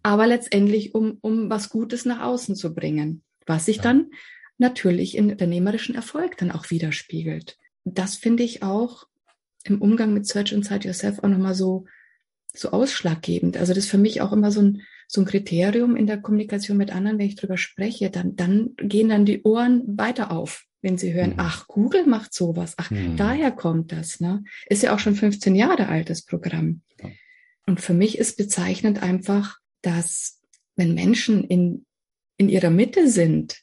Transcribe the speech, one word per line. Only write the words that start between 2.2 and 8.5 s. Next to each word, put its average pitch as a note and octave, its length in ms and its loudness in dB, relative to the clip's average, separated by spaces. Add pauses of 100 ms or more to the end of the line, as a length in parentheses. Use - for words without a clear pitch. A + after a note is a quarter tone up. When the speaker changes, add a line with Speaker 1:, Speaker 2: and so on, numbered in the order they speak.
Speaker 1:
außen B3 340 -4
zu E3 180 -6
bringen, D#3 480 -4 (240)
was E3 200 -2
sich G#3+ 120 0
Speaker 2:
Ja. - 60 -8
Speaker 1:
dann B3+ 240 4 (500)
natürlich F#3+ 580 0
in G#3 140 4
unternehmerischen G3 640 -2
Erfolg D#4+ 440 -6
dann F3+ 120 -2
auch - 220 -10
widerspiegelt. D#3+ 880 -6 (260)
Das F#3 320 -4
finde A#3 260 0
ich A#3 220 -4